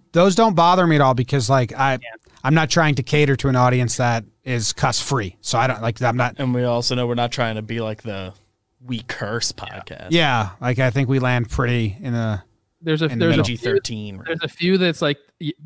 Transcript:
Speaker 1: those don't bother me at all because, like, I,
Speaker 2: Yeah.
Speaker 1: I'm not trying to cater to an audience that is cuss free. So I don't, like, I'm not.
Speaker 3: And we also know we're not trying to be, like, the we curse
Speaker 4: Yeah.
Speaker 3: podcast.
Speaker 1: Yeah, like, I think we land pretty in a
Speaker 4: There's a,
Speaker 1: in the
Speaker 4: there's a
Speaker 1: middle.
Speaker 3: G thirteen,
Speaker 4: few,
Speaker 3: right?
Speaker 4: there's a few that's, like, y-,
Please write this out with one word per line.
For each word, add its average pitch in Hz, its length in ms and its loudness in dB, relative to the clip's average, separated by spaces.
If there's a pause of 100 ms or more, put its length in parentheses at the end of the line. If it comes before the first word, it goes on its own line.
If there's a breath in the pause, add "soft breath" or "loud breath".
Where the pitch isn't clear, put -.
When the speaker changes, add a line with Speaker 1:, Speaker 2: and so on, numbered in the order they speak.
(140)
Speaker 1:
those 180 220 6
don't 226 200 4
bother 175 300 6
me 165 100 4
at 143 60 4
all 131 140 6
because, 123 340 0
like, 131 240 2
I, 135 200 0
Speaker 2:
Yeah. 123 60 -4 (440 soft breath)
Speaker 1:
I'm 135 100 2
not 160 160 2
trying 156 260 2
to 131 80 -2
cater 147 340 2
to - 120 -2
an 127 60 2
audience 123 420 2
that 117 280 0 (180)
is 120 300 -4
cuss - 280 -2
free. 107 400 -4
So - 160 -4
I 117 80 2
don't, 117 160 -4
like, 113 220 -4
I'm 117 140 0
not. 123 200 -2
Speaker 3:
And 127 160 -2
we 123 100 0
also 120 300 0
know 123 140 -2
we're 120 80 -4
not 120 160 -2
trying 113 240 -4
to 107 80 -8
be, 113 180 -8
like, 110 220 -8
the 98 320 -10 (500)
we 123 160 -8
curse 117 560 -6
Speaker 4:
Yeah. - 80 -12 (160)
Speaker 3:
podcast. - 300 -18
Speaker 1:
Yeah, 135 380 2 (120)
like, 123 160 0
I 131 140 2
think 131 180 0
we 135 80 2
land 123 320 0
pretty 120 500 0
in 139 140 -6
a 113 320 -4 (340)
Speaker 4:
There's 160 220 -2
a, 160 40 2
Speaker 1:
in 127 120 -4
the 165 80 2
Speaker 4:
there's 165 100 4
a - 40 4
Speaker 1:
middle. - 60 2
Speaker 3:
G 120 120 -4
thirteen, 214 560 -4
Speaker 4:
few, 95 60 -14
Speaker 3:
right? - 80 -14
Speaker 4:
there's 165 160 -6
a 156 40 -6
few 175 300 0
that's, 180 240 0
like, 147 160 0 (240)
y-, 156 100 -4 (140)